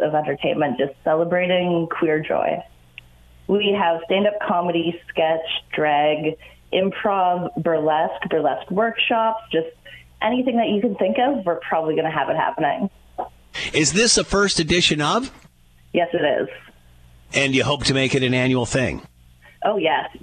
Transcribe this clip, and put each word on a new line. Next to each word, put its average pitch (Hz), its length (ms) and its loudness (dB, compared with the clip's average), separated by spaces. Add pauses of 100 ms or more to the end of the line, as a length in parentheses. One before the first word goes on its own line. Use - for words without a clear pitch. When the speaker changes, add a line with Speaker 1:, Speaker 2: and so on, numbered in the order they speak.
Speaker 1:
of 151 140 0
entertainment, 143 640 -2
just 139 140 -2 (100)
celebrating 175 880 0
queer 156 280 0
joy. - 440 -2 (840)
We 202 320 2
have 170 280 0
stand-up 208 360 0
comedy, 175 680 0
sketch, 160 380 0 (260)
drag, 151 640 2 (380)
improv, 185 880 0
burlesque, 160 680 0
burlesque 147 440 -2
workshops, 226 800 0
just - 160 0 (520)
anything 247 380 0
that 233 120 2
you 202 120 0
can 208 140 0
think 196 240 0
of, 247 260 0
we're 170 140 0
probably 160 360 -2
gonna 160 140 0
have 143 200 -2
it 151 80 0
happening. 156 520 -2 (840)
Speaker 2:
Is 147 180 2
this 220 260 4
a 196 60 2
first 196 380 2
edition 165 400 2
of? 208 280 0 (640)
Speaker 1:
Yes, 175 220 0
it 170 80 0 (200)
is. - 60 -4 (840)
Speaker 2:
And 139 200 0
you 127 120 4
hope 139 200 -2
to 139 80 0
make 135 220 0
it 131 80 2
an 127 100 2
annual 127 320 2
thing? 113 360 -2 (640)
Speaker 1:
Oh, 208 100 2
yes. 156 340 0 (140)